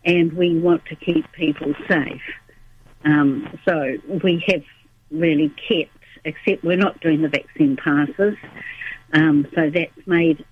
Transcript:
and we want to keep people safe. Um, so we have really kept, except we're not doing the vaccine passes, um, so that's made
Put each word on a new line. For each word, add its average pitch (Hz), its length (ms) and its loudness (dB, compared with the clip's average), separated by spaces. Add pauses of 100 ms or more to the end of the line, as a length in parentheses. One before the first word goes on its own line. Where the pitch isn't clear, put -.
and 170 300 2
we 175 260 2
want 170 260 2
to 156 100 -14
keep 160 360 -2
people 147 420 -4 (140)
safe. 151 340 -2 (840)
Um, 147 580 2
so 143 340 -2 (260)
we 170 260 2
have 175 140 0 (460)
really 156 400 0 (180)
kept, 170 240 -2 (340)
except - 400 -4
we're 175 120 0
not 196 220 0
doing 156 220 0
the 156 80 0
vaccine 139 480 0
passes, 156 580 0 (760)
um, 151 420 4
so 160 140 0
that's 165 360 -6
made 170 460 2